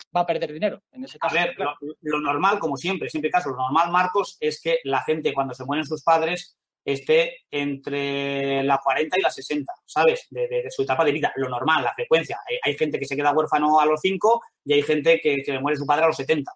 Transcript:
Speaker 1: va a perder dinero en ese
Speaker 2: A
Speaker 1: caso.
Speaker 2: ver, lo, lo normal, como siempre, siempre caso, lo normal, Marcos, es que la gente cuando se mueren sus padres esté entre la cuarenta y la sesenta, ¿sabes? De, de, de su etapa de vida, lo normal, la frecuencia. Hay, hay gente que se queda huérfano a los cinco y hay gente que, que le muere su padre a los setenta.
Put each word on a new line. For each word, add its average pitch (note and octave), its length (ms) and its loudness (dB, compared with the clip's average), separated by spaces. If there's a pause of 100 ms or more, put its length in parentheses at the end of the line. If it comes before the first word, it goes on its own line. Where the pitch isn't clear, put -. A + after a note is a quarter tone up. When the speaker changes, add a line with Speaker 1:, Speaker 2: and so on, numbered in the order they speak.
(160)
Speaker 1:
va F3 60 4
a E3+ 40 0
perder D#3+ 260 -2
dinero D#3+ 300 -4 (100)
en B2+ 140 -12
ese - 120 -18
Speaker 2:
A - 40 -20
Speaker 1:
caso. C#3+ 120 -2
Speaker 2:
ver, F3 240 0
lo, D3 160 -4 (280)
lo D3+ 180 -2
normal, D#3 400 2
como D3 160 -2
siempre, E3+ 340 -4
siempre D#3 220 -2
caso, E3 180 0
lo B2+ 60 -6
normal, C#3 340 2
Marcos, F#3 520 0
es D3+ 200 -2
que E3 220 0
la C3+ 180 0
gente D3+ 320 -2
cuando C3+ 220 -2
se C3 80 -12
mueren C#3+ 220 -4
sus D3+ 180 -8
padres E3 540 0 (260)
esté D#3 540 2 (120)
entre C#3 1120 -2
la C#3 200 2
cuarenta D3+ 340 0
y G3 40 2
la D#3 100 0
sesenta, C#3 420 -6 (120)
¿sabes? D#3 440 2
De, B2 180 -4
de, B2 160 -2
de C3 60 -8
su C3+ 140 -4
etapa C3+ 220 0
de C#3+ 80 4
vida, D3 240 -2
lo C3+ 120 -2
normal, C#3+ 360 0
la A#2 100 -2
frecuencia. C3+ 420 0 (100)
Hay, B2 140 -4
hay C#3 160 -2
gente D3 220 -2
que C3+ 60 -4
se C#3 100 -6
queda C#3+ 160 2
huérfano D3+ 480 2
a D3+ 60 4
los D3+ 160 2
cinco G#3+ 400 2 (220)
y C#3+ 100 0
hay C#3+ 100 4
gente D3+ 400 4
que, C#3+ 180 2
que C#3 120 -4
le C3 80 -4
muere C#3+ 160 0
su C#3+ 100 -6
padre D3 160 4
a D#3+ 40 4
los C#3+ 100 0
setenta. C#3+ 380 -2